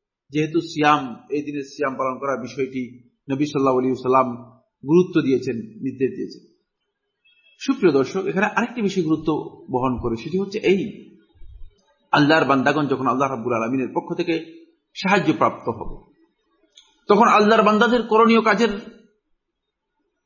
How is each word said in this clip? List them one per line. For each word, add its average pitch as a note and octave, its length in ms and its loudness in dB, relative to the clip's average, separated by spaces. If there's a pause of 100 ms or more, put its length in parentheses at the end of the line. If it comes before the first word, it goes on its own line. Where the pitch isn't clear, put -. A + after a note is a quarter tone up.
(300)
যেহেতু D#3 320 -2
সিয়াম, D3 540 0 (140)
এই C#3+ 120 -4
দিনে C#3+ 220 -8
সিয়াম C3+ 320 -6
পালন C3 240 -4
করার C3+ 220 -4
বিষয়টি B2+ 680 -8 (220)
নবী C#3 140 0
সাল্লাল্লাহু C3+ 340 2
আলাইহি B2+ 160 0
ওয়াসাল্লাম B2 640 0 (280)
গুরুত্ব E3+ 340 4
দিয়েছেন, B2+ 340 0
নির্দেশ A#2+ 540 -4
দিয়েছেন। - 440 -12 (1080)
সুপ্রিয় G3+ 340 2
দর্শক, C3+ 320 0
এখানে F#3+ 200 -2
আরেকটি A3+ 360 -4
বিষয় F#3+ 220 -2
গুরুত্ব D#3 300 -2 (380)
বহন B2+ 300 0
করে, A#2 140 -2
সেটি D#3+ 240 -6
হচ্ছে G3 200 -6
এই, - 560 -2 (960)
আল্লাহর D3 340 4
বান্দাগণ C#3 420 0
যখন C3 200 -2
আল্লাহ C3 220 0
রাব্বুল B2 240 -4
আলামিনের A#2+ 400 -2
পক্ষ D#3+ 200 -6
থেকে E3+ 520 -6 (280)
সাহায্য F3+ 400 0
প্রাপ্ত - 360 -2
হবে, - 380 -8 (1000)
তখন G#3 200 6
আল্লাহর G#3+ 360 6
বান্দাদের A3 400 4
করণীয় A3+ 380 4
কাজের A3 280 2 (1600)